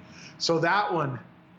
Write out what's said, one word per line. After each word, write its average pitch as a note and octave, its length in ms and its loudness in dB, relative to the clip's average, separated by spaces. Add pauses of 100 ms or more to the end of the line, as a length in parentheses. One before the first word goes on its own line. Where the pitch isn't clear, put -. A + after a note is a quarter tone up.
(380)
So E3 220 2
that F#3+ 320 2
one, C#3 260 -2 (400)